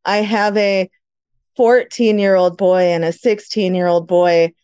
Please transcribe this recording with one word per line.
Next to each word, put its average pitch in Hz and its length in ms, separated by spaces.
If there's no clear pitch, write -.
I 202 180
have 208 340
a 196 320
fourteen-year-old 208 1000
boy 185 280
and 170 200
a 170 60
sixteen-year-old 180 960
boy. 175 460